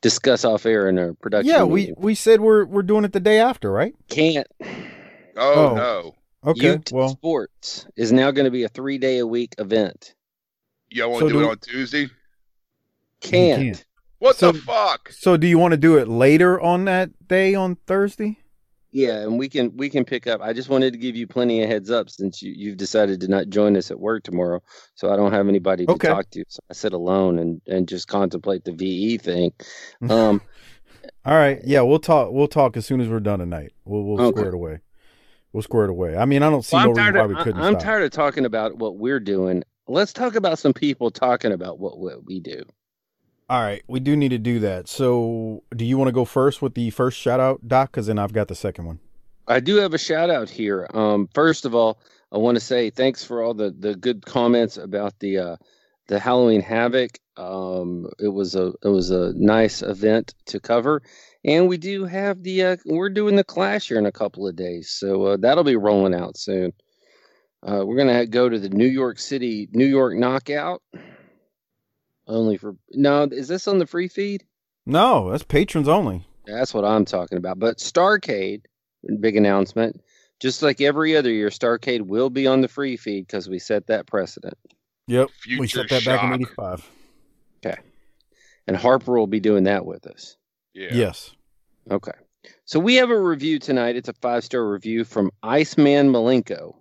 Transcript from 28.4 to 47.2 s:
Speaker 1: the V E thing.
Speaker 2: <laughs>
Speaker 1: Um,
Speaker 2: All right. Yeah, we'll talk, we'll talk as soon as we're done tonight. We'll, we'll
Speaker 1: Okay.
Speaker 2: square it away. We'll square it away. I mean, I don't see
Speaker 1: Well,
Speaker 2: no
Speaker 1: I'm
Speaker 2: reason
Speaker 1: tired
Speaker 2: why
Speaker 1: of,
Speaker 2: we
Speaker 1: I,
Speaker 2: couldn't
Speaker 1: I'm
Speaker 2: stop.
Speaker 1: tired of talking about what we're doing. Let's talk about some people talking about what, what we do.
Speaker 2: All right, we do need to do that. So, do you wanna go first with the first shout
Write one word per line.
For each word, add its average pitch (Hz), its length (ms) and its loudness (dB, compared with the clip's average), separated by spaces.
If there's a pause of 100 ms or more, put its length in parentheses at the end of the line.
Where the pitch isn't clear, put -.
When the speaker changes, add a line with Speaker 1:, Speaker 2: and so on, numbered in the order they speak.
Speaker 1:
the 92 80 -10
V 85 140 -8
E 98 320 -4
thing. 87 340 -2 (260)
Speaker 2:
<laughs> - 320 -10
Speaker 1:
Um, 110 320 4 (840)
Speaker 2:
All 147 100 2
right. 143 300 4
Yeah, 135 160 4
we'll 135 180 6
talk, 143 320 2
we'll 139 160 2
talk 139 300 2
as 113 80 -6
soon 131 160 -2
as 117 80 -2
we're 113 100 -2
done 101 200 -2
tonight. 85 340 -8 (120)
We'll, 104 180 -4
we'll 101 180 -2
Speaker 1:
Okay. 117 160 2
Speaker 2:
square 104 120 -2
it 90 60 -8
away. 82 240 -8 (760)
We'll 107 100 -6
square 113 220 0
it 95 60 -2
away. 87 260 -4
I 110 80 2
mean, 139 180 2
I 151 60 4
don't 143 140 -4
see - 120 -2
Speaker 1:
Well, 190 100 6
Speaker 2:
no 220 60 6
Speaker 1:
I'm - 60 2
Speaker 2:
reason 208 60 2 (100)
Speaker 1:
tired - 20 2
Speaker 2:
why 196 100 4
Speaker 1:
of, - 40 -2
Speaker 2:
we 98 60 -2
Speaker 1:
I, 170 80 -4
Speaker 2:
couldn't - 180 -4
Speaker 1:
I'm 190 120 2
Speaker 2:
stop. 180 100 0
Speaker 1:
tired 214 200 0
of 139 80 -2
talking 143 340 -2
about 110 320 -4
what 107 200 -6
we're 127 220 -2
doing. 92 440 -2 (240)
Let's 175 260 -2
talk 240 220 -4
about 185 240 0
some 139 140 2
people 131 380 -2
talking 123 400 -2
about 92 280 -8
what, 92 200 -10
what 80 260 -12
we 92 140 -10
do. - 240 -14 (840)
Speaker 2:
All 127 100 0
right, 104 280 -4
we 131 120 -4
do 139 160 2
need 143 140 2
to 127 80 -2
do 117 220 -2
that. 95 280 -4
So, 117 760 -2 (120)
do 113 80 -4
you 123 140 0
wanna 131 140 2
go 123 120 0
first 135 380 0
with 135 140 -4
the 117 160 -2
first 127 260 -2
shout 127 220 0